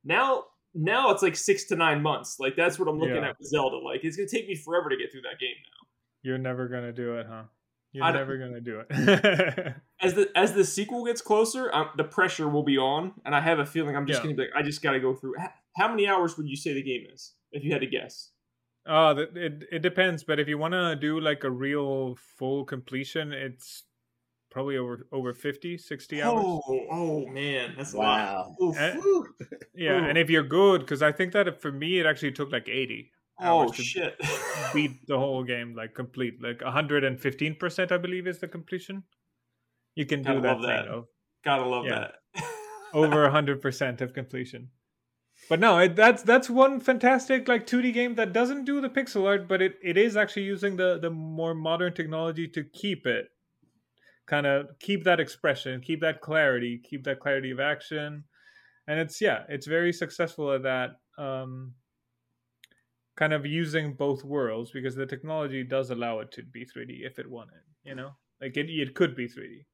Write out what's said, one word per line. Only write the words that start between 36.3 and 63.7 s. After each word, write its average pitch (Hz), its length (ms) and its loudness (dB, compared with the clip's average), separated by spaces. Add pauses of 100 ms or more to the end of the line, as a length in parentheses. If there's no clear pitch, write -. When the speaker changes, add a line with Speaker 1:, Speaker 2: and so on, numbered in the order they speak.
Speaker 2:
Like, 120 200 -8
a 127 80 -4
hundred 143 340 2
and 127 160 0
fifteen 151 340 -2
percent, 180 380 -2
I 180 60 2
believe, 180 280 -6
is 175 120 -6
the 175 100 -8
completion. 185 560 -12 (920)
You 151 100 -2
can 143 160 -2
Speaker 1:
Gotta 139 160 2
Speaker 2:
do 127 40 2
that 123 100 4
Speaker 1:
love 117 80 0
Speaker 2:
thing 120 80 -2
Speaker 1:
that. 120 200 -2
Speaker 2:
of 117 200 -10 (360)
Speaker 1:
Gotta 135 220 2
love 123 180 -2
Speaker 2:
yeah. 117 240 -2 (260)
Speaker 1:
that. - 100 -8 (240)
<laughs> - 260 -16
Speaker 2:
Over 151 300 6
a 139 60 8
hundred 143 300 2
percent 127 400 -2
of 127 140 -4
completion. 127 560 -10 (800)
But 165 100 4
no, 202 200 8
it, 180 160 6
that's, 220 280 8
that's 247 260 6
one 262 300 6
fantastic, 254 680 4
like, 240 180 2
two 247 160 2
D 247 100 2
game 240 240 0
that 214 160 0
doesn't 247 340 2
do 285 140 0
the 269 100 -2
pixel 254 360 0
art, 196 220 2
but 185 140 2
it, 190 200 0
it 175 160 2
is 214 180 4
actually 202 280 0
using 196 340 -2
the, 180 200 2
the 165 120 -2
more 160 440 -4
modern 165 400 -2
technology 165 540 -4
to 156 160 -6
keep - 420 -6
it, 117 220 0 (1000)
kinda 143 400 2 (120)
keep 196 240 -2
that 175 160 6
expression, 131 600 -2
keep 156 200 -6
that 156 200 -2
clarity, 127 580 0
keep 135 260 -14
that 135 160 -4
clarity 135 300 -2
of 127 100 -6
action. 147 640 -6 (600)
And 156 140 0
it's, 160 200 -6
yeah, 147 280 2
it's 139 180 -10
very 170 260 0
successful 165 600 -4
at 131 120 0
that, 127 280 -2 (260)
um, 131 560 -10 (1400)
kind 156 160 2
of 147 120 -2
using 151 500 -2